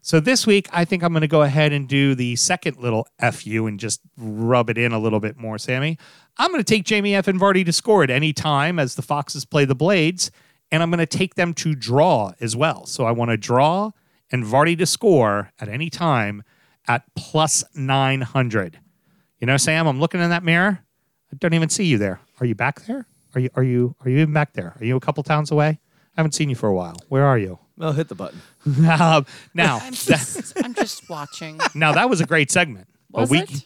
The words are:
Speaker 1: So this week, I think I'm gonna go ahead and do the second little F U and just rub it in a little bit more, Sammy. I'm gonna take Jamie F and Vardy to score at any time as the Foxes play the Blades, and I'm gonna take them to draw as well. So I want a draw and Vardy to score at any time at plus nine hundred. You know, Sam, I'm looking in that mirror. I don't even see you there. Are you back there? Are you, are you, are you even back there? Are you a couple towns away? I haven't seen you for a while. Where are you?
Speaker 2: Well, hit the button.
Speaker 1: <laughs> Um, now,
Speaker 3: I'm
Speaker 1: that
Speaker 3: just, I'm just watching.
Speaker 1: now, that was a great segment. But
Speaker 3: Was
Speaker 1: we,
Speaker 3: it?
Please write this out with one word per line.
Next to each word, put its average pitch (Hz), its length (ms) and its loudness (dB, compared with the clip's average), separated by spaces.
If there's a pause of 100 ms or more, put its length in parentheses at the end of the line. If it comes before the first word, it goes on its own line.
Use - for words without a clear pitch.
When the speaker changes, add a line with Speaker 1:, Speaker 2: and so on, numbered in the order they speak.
Speaker 1:
So - 180 2
this 247 260 0
week, 202 280 4
I 175 100 0
think 175 200 -2
I'm 170 100 0
gonna 160 120 2
go 151 180 4
ahead 147 280 2
and 139 160 -4
do 139 280 2
the 123 200 -4
second 175 420 -2
little 117 300 -2 (100)
F - 300 -2
U 110 180 -2
and 104 140 -6
just 107 220 -8 (160)
rub 117 520 0
it 113 80 -4
in 120 140 0
a 110 80 -2
little 107 220 0
bit 107 160 -8
more, 110 200 -10
Sammy. 139 400 -4 (400)
I'm 349 140 0
gonna 311 120 -2
take 208 200 0
Jamie 202 320 0
F 196 140 0
and 185 100 0
Vardy 190 260 4
to 170 60 0
score 202 320 2
at 123 60 2
any 143 240 0
time 156 440 0
as 135 180 -2
the 143 60 -8
Foxes 143 440 -6
play 147 180 2
the 135 100 2
Blades, 170 580 0 (380)
and 160 140 2
I'm 165 60 0
gonna 170 160 2
take - 300 -4
them 175 200 0
to 156 200 -2
draw 123 680 2
as 117 160 -6
well. 147 280 -2
So - 200 -4
I 117 60 2
want 117 200 0
a 110 60 0
draw 156 540 0 (420)
and 127 100 -2
Vardy 147 360 2
to 175 60 2
score 110 760 2
at 104 80 -10
any 147 200 -6
time 110 540 -2 (440)
at 120 160 0 (120)
plus - 480 -2 (100)
nine 135 480 0
hundred. 113 580 -2 (600)
You 117 80 -4
know, 135 100 2
Sam, 160 300 2
I'm 135 120 0
looking 170 220 0
in 170 80 0
that 175 140 -2
mirror. 175 420 0 (480)
I - 60 -16
don't 165 160 0
even 160 140 2
see 202 160 -2
you 143 120 2
there. 98 220 -2 (200)
Are 127 60 -2
you 117 80 0
back 123 320 -4
there? 247 220 -8 (260)
Are 127 80 -2
you, 127 140 -4
are 131 80 2
you, 123 320 0 (100)
are 127 40 0
you 131 100 2
even 156 140 2
back 151 200 -2
there? 87 260 -8
Are 110 60 -8
you 127 100 0
a 127 40 0
couple 147 240 -4
towns 151 260 0
away? 151 160 2 (500)
I 165 60 -2
haven't 156 120 0
seen 151 140 -2
you 127 80 -2
for 110 140 -2
a 98 60 2
while. 87 200 -6 (140)
Where 135 160 2
are 131 140 4
you? 92 180 -6 (180)
Speaker 2:
Well, 160 160 -6
hit 147 160 -2
the - 80 -14
button. 101 240 -14 (260)
Speaker 1:
<laughs> 147 220 4
Um, 160 380 4 (300)
now, 156 260 2
Speaker 3:
I'm 254 120 -14
Speaker 1:
that - 40 -10
Speaker 3:
just, - 680 -2
I'm 247 120 -8
just - 340 -6
watching. 156 500 -14 (140)
Speaker 1:
now, 156 200 2
that 208 160 4
was 180 120 2
a - 40 2
great 160 260 0
segment. 151 360 0 (220)
But - 120 -4
Speaker 3:
Was 123 100 0
Speaker 1:
we, 151 80 4
Speaker 3:
it? - 120 -4 (140)